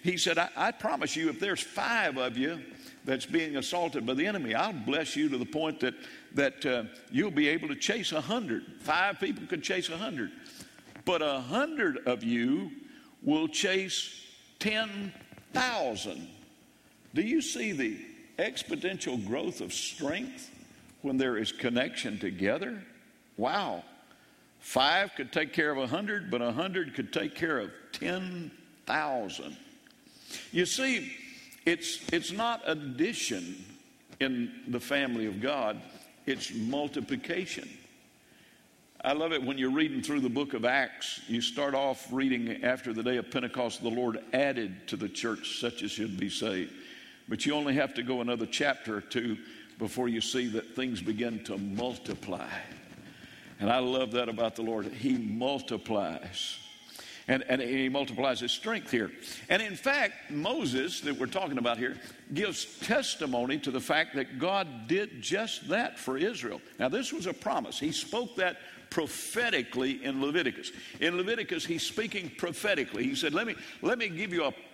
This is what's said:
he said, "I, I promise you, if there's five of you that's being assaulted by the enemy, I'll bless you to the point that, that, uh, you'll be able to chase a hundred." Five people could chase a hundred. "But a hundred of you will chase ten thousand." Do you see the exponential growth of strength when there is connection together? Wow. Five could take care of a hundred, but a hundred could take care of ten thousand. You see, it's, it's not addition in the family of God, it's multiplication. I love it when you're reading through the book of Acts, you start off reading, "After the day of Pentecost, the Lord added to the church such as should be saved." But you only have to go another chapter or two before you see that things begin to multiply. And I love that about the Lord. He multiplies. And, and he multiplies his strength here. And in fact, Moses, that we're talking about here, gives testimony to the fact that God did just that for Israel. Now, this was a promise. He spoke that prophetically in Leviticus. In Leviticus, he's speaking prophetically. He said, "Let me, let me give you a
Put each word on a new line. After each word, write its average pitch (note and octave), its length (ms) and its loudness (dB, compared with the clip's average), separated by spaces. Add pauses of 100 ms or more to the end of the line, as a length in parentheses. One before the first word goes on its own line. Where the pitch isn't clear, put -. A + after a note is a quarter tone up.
he F3+ 140 2
said, E3 200 4
"I, E3 180 4
I F#3 160 4
promise D3 440 -2
you, D#3+ 140 2
if D3+ 100 -2
there's F#3+ 220 0
five F#3+ 560 2
of B2+ 200 0
you D3+ 240 0 (440)
that's C3 200 0
being D#3+ 320 2
assaulted D3 480 0
by B2+ 80 2
the C#3+ 120 2
enemy, E3+ 300 0
I'll F#3 160 2
bless C#3 460 0
you D3+ 100 4
to C#3 100 2
the B2+ 80 0
point D#3 360 0
that, B2 120 2 (420)
that, C#3 300 2
uh, B2 180 2 (280)
you'll F3+ 200 4
be D3 180 6
able D#3+ 180 2
to C#3+ 80 -2
chase G3+ 380 0
a D#3 80 2
hundred." D#3+ 420 0 (160)
Five F3+ 400 2
people - 260 0
could E3 180 -2
chase F3+ 260 0
a E3 80 -4
hundred. D#3+ 340 -2 (760)
"But F3 160 4
a C#3 200 2
hundred G3 680 2
of A#2+ 160 2
you B2 480 2 (500)
will D#3 260 4
chase F#3+ 800 0 (340)
ten G#3 540 -2 (400)
thousand." C3+ 720 0 (880)
Do D3 80 4
you B3+ 200 2
see A3 320 -2
the A2+ 240 0 (420)
exponential F3 840 -2
growth A#2 360 -2
of F#2 120 -6
strength - 760 -4 (520)
when C3+ 160 0
there B2+ 200 4
is G#2+ 140 0
connection - 680 0
together? A#2 640 0 (520)
Wow. B2+ 480 0 (760)
Five E3+ 560 4
could C3 180 -4
take D#3 180 2
care D3+ 200 4
of C3+ 60 2
a C3+ 100 2
hundred, F#3+ 440 -2
but A#2+ 100 2
a A#2+ 100 4
hundred E3+ 440 0
could - 160 -2
take D#3 240 0
care D#3+ 240 2
of F#2+ 100 -4 (220)
ten F3+ 600 -4 (340)
thousand. A#2+ 720 -2 (960)
You F3 140 4
see, B3 460 0 (540)
it's, - 340 2 (120)
it's F3 200 2
not A3+ 340 0
addition B2+ 960 -2 (560)
in B2 320 2 (160)
the A#2+ 120 0
family A#2+ 480 0
of G2 120 -2
God, A#2 400 0 (460)
it's - 280 -2
multiplication. C#3+ 1160 -2 (1300)
I C3+ 100 4
love D#3+ 180 2
it C#3+ 120 2
when C3+ 140 0
you're B2+ 140 2
reading C#3 300 2
through D3 200 0
the B2+ 80 2
book C#3 240 0
of A2+ 120 0
Acts, - 600 2
you A#2 120 0
start C#3 360 0
off C3+ 360 2
reading, B2+ 520 2
"After B2 300 2
the A2+ 100 -2
day B2+ 140 4
of A#2 120 -2
Pentecost, B2 540 -2
the A#2 60 2
Lord A#2 340 0 (100)
added A#2+ 540 2
to G#2 100 -4
the G2+ 120 -2
church - 500 -4
such A#2 240 -2
as G#2 80 -2
should G#2+ 280 -4
be G2 100 0
saved." F#2 440 -2 (560)
But A2 160 -2
you C#3+ 80 4
only D3 220 2
have C3+ 180 2
to A#2+ 100 -2
go B2+ 180 0
another A#2 240 0
chapter B2+ 520 0
or G2 40 -2
two A2+ 360 0 (400)
before A#2+ 320 0
you A#2 100 2
see B2 280 0
that A2 280 -2
things B2 260 -2
begin A2 440 0
to G2 120 -4
multiply. G2+ 920 -4 (1120)
And G#2+ 120 4
I B2+ 80 6
love B2+ 320 2
that A#2+ 160 2
about A2+ 280 0
the A#2 80 -2
Lord. A2 240 0
He B2+ 300 2
multiplies. A2 1400 -2 (680)
And, C3 220 2
and C3 140 4
he C3 260 2
multiplies C3 540 0
his A#2+ 100 0
strength G#3+ 400 -2
here. A2+ 180 4 (380)
And G3 140 6
in G3+ 160 -4
fact, C4+ 520 2
Moses, D#3 720 0
that C#3+ 140 0
we're B2 120 0
talking D#3+ 300 0
about A#2+ 200 4
here, B2+ 180 0 (380)
gives F#3 460 -2
testimony C#3 800 2
to C#3+ 120 -2
the B2+ 80 0
fact D#3 360 2
that C3+ 240 -2
God D#3 500 0
did E3+ 320 0
just G3 480 -2
that G#3+ 280 2
for C3 200 -2
Israel. D3 420 0 (200)
Now, B2+ 100 4
this A#3 240 0
was A3 120 -4
a F3+ 60 -2
promise. - 480 -2
He D#3 140 0
spoke - 420 -2
that F3+ 220 2 (320)
prophetically C3+ 1120 0
in C3+ 180 0
Leviticus. D3 520 0 (260)
In F3 160 2
Leviticus, F#3 480 0
he's E3 200 -2
speaking G3 540 -4
prophetically. D#3+ 680 0
He C3+ 100 2
said, D3+ 180 2
"Let G#3+ 140 2
me, G#3 80 -4 (260)
let A3+ 160 4
me A3+ 120 0
give F3 240 -4
you E3 100 2
a C3+ 100 2 (200)